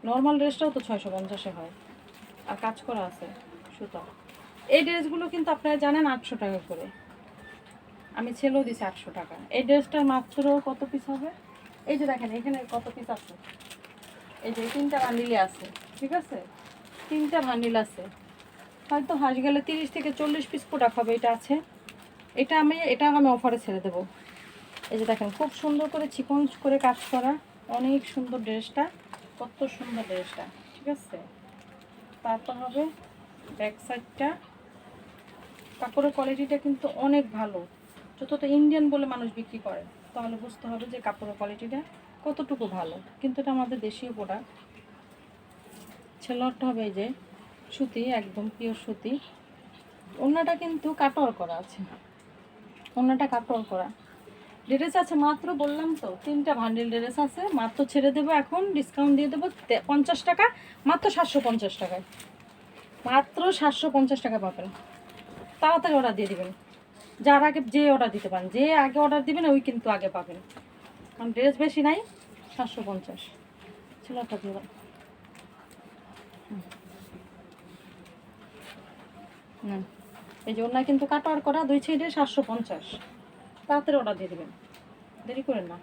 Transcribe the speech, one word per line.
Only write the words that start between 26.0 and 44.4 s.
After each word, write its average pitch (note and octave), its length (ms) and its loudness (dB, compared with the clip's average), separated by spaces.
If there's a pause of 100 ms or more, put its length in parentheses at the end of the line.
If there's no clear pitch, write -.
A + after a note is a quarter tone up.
চিকন C#4 240 0 (220)
করে C#4 140 4 (100)
কাজ B3 120 4 (140)
করা, B3+ 200 2 (460)
অনেক C4+ 220 2 (140)
সুন্দর B3+ 320 -4
ড্রেসটা, A3+ 380 -2 (560)
কত A#3+ 180 -14 (180)
সুন্দর A#3 340 -8
ড্রেসটা, F3+ 340 -8 (300)
ঠিক - 200 -14
আছে? - 240 -14 (1040)
তারপর A3+ 380 -2
হবে B3+ 200 -2 (760)
ব্যাক G#3+ 160 -2 (120)
সাইডটা। B3 420 -4 (1500)
কাপড়ের C#4 360 0
কোয়ালিটিটা C4+ 480 -2
কিন্তু C#4+ 220 -2 (200)
অনেক C#4+ 180 4 (140)
ভালো। G3+ 220 -6 (600)
যত C4+ 200 -6
তো C#4+ 60 -2 (120)
ইন্ডিয়ান D4+ 260 6 (100)
বলে C#4 200 2
মানুষ A#3+ 140 -6 (100)
বিক্রি A3+ 280 -12
করে, F3 160 -8 (320)
তাহলে A3+ 300 -6
বুঝতে A#3+ 260 -18
হবে A3+ 220 -8
যে B3 140 -10
কাপড়ের G#3 320 -8
কোয়ালিটিটা A3+ 420 -8 (440)
কতটুকু C#4 400 -4 (120)
ভালো। E3+ 200 -6 (240)
কিন্তু C4 200 -2
এটা C#4 160 -2
আমাদের B3+ 300 -2
দেশীয় A#3+ 300 -8
প্রোডাক্ট, G3+ 340 -8 (1700)